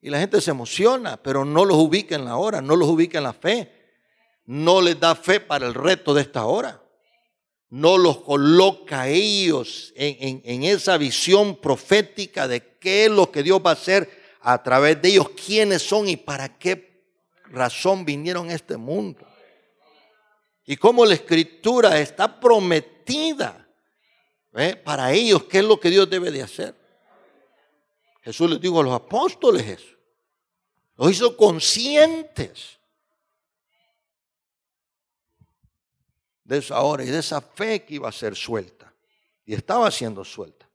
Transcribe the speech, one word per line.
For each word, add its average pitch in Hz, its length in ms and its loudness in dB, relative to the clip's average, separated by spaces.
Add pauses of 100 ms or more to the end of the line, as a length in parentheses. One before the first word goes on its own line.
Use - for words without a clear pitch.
Y 139 100 -14
la 143 100 -2
gente 196 200 0
se 170 120 -4
emociona, 180 680 -2
pero 135 220 -4
no 151 200 2
los 185 140 2
ubica 160 360 0
en 139 120 -8
la 120 100 -8
hora, 190 240 -4
no 139 160 0
los 170 120 2
ubica 165 300 0
en 147 60 -6
la 123 80 -8
fe. 214 400 -6 (720)
No 160 360 2
les 170 200 0
da 165 160 2
fe 190 240 0
para 143 260 -6
el 120 80 -6
reto 151 400 0
de 143 80 2
esta 131 220 -6
hora. 190 380 -4 (880)
No 156 280 4
los 170 200 4
coloca 147 840 2
a 131 60 -4
ellos 180 880 -2
en, 143 240 -6
en, 131 240 -10
en 123 200 -8
esa 190 320 0
visión 175 600 0
profética 196 920 -2
de 123 320 -8
qué 202 280 2
es 220 40 4
lo 196 220 4
que 147 100 -4
Dios 185 220 2
va 175 60 4
a - 20 4
hacer 185 360 0 (340)
a 120 200 2
través 139 400 2
de 180 60 4
ellos, 190 220 4
quiénes 202 520 -2
son 208 240 -2
y 175 100 -4
para 135 400 -12
qué - 480 -8 (420)
razón 170 580 -2
vinieron 165 460 -6
a 170 40 -8
este - 220 -10
mundo. 165 500 -10 (1400)
Y 139 120 -6
cómo 240 280 6
la 208 100 6
escritura 170 840 2
está - 400 -4
prometida, 226 1300 0 (880)
¿eh? 165 220 -4
para 139 360 -4
ellos, 208 320 2
qué - 140 -2
es 196 60 2
lo 214 160 0
que 170 100 0
Dios 190 180 2
debe 180 220 -6
de 135 140 -10
hacer. - 320 -14 (1500)
Jesús 165 280 -2
les 151 100 -4
dijo 175 180 0
a 151 60 4
los 127 100 -2
apóstoles 208 720 0
eso. - 300 -18 (1000)
Los 139 140 2
hizo 240 260 0
conscientes 269 1400 0 (3750)
de 135 160 -4
esa 135 220 -4
hora 139 240 -2
y 123 40 -12
de 143 100 -4
esa 151 220 -6
fe 214 440 -8
que 147 100 -18
iba 139 140 -10
a 107 40 -12
ser 107 220 -8
suelta. - 580 -10 (520)
Y 107 100 -10
estaba 220 360 -2
siendo 107 340 -10
suelta. - 500 -20